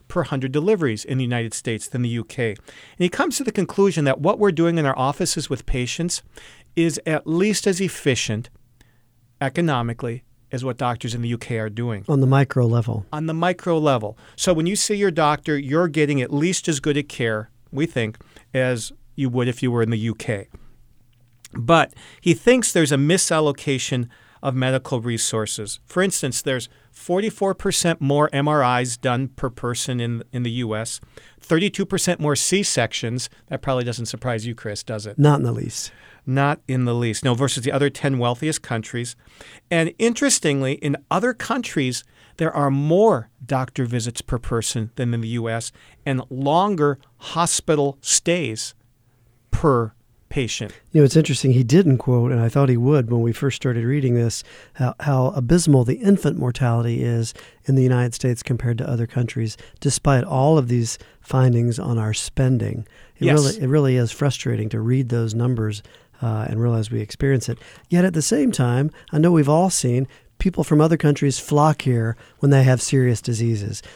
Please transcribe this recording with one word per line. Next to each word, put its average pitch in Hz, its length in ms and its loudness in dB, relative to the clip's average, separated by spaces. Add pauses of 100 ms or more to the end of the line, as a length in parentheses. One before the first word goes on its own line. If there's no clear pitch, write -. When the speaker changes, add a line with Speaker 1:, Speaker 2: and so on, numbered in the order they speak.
Speaker 1:
per 175 160 -2
hundred 131 300 -4
deliveries 151 520 0
in 131 140 -4
the 131 60 -2
United 120 280 -4
States - 360 -6
than 123 140 -4
the 120 80 0
U 117 140 -4
K. 117 260 -4
And - 480 -18
he 180 100 0
comes 269 280 -2
to 277 80 -6
the 214 80 -4
conclusion 185 520 0
that 135 160 0
what 185 180 0
we're 202 140 2
doing 170 260 0
in 151 80 0
our 135 100 0
offices 143 540 -4
with 131 160 -8
patients - 560 -4 (540)
is 165 280 0
at 156 220 -4
least 185 400 0
as 190 140 0
efficient 123 680 -2 (920)
economically 127 800 -2 (300)
as 123 120 -6
what 123 120 -4
doctors 123 380 -4
in 120 80 -4
the 117 80 -4
U 117 80 -4
K 117 200 -6
are 110 120 -4
doing. 110 380 -6
Speaker 2:
On 143 120 2
the 135 60 4
micro 135 400 2
level. 113 460 0
Speaker 1:
On 151 140 -6
the 160 80 -4
micro 170 440 -2
level. 123 380 0 (200)
So - 160 0
when 160 140 2
you 202 100 -2
see - 180 -2
your 202 160 0
doctor, 151 480 0
you're 151 300 0
getting 143 320 0
at 120 120 -4
least 170 360 0
as 156 100 0
good 147 180 0
a 147 60 -2
care, 113 480 -4 (200)
we 147 160 -2
think, 113 320 -4 (340)
as 127 400 -2 (220)
you 135 160 -2
would 123 180 0
if 120 140 -4
you 127 80 0
were 117 120 2
in 110 60 2
the 117 80 0
U 110 180 -2
K. 101 340 -8 (1080)
But 135 400 2 (260)
he 170 140 4
thinks 247 360 4
there's 156 220 2
a 143 40 2
misallocation 143 1120 0 (340)
of 131 120 -4
medical 131 460 -2
resources. 113 880 -6
For 180 160 -2
instance, 139 400 -2
there's 127 260 -4 (220)
forty-four 196 640 -2
percent 175 480 -2
more 143 300 2
M 143 140 0
R 127 340 2
Is 123 180 -4
done 131 300 -2
per 135 200 -8
person 120 520 -6
in, 117 220 -4 (100)
in 123 100 -4
the 120 80 -2
U 113 260 -4
S, 113 240 -8 (400)
thirty-two 190 460 0
percent 175 340 -2
more 147 160 0
C-sections. 123 920 -2 (160)
That - 160 -8
probably 127 220 -2
doesn't 120 220 -6
surprise 117 400 -6
you, 117 80 -8
Chris, 104 280 -10
does 110 240 -10
it? 107 120 -8
Speaker 2:
Not 143 200 6
in 139 60 -2
the 117 80 -2
least. - 400 -8 (320)
Speaker 1:
Not 139 420 -2
in 127 180 -2
the 120 100 -2
least. 120 300 -4
No, 127 100 2
versus 131 280 -2
the 143 100 0
other 139 180 2
ten 135 280 -2
wealthiest 123 440 -2
countries. 120 520 -8 (560)
And 165 280 0
interestingly, 170 760 0
in 143 220 -2 (140)
other 226 240 0
countries, 151 680 -4 (360)
there 160 140 -2
are 143 180 0
more 151 580 2 (160)
doctor 131 400 -2
visits 120 380 -6
per 127 160 -4
person 113 580 -4
than 120 180 -2
in 117 60 -4
the 113 80 -6
U 113 200 -4
S 117 220 -6 (340)
and 131 260 -2
longer 147 680 0 (200)
hospital 151 800 -2
stays 151 760 -2 (760)
per 120 420 2 (360)
patient. 113 440 -6 (200)
Speaker 2:
You 156 80 6
know, 143 40 10
it's 139 120 4
interesting. 143 360 4
He 127 100 6
didn't 135 360 6
quote, 123 340 2
and 117 80 2
I 117 80 2
thought 139 220 4
he 123 80 4
would 123 320 2
when 120 100 2
we 117 120 2
first 135 240 -2
started 117 280 -2
reading 131 300 0
this, 117 280 0 (320)
how, 127 260 -2
how 131 260 2 (100)
abysmal 135 480 4
the 135 120 0
infant 196 420 2
mortality 120 640 0
is 117 320 -2 (320)
in 135 80 2
the 131 80 4
United 123 320 2
States 123 280 -2
compared 117 360 -2
to - 100 -6
other 117 180 -2
countries, 113 520 -4 (220)
despite 135 440 2
all 139 320 2
of 127 120 2
these 120 300 -2 (220)
findings 120 580 2
on 120 200 -2
our 110 160 -2
spending. 117 720 -2 (320)
It 170 80 0
Speaker 1:
Yes. 156 80 6
Speaker 2:
really, 151 300 2
it 127 40 0
really 135 280 4
is 120 140 2
frustrating 117 600 -2
to 110 100 -4
read 123 300 0
those 113 240 -2
numbers, 113 480 -2 (400)
uh, 110 260 -2
and 110 140 -2
realize 113 280 0
we 113 100 -4
experience 131 500 -2
it. 120 80 -6 (320)
Yet 175 160 4
at 185 80 0
the 156 80 0
same 254 300 2
time, 131 380 2 (200)
I 151 80 0
know 170 140 6
we've 147 180 4
all 170 180 4
seen 127 400 0 (300)
people - 260 0
from 151 160 4
other 156 160 6
countries 143 420 2
flock 147 440 2
here 117 340 0 (240)
when 139 100 4
they 135 140 8
have 127 180 4
serious 127 400 2
diseases. 110 580 -2 (160)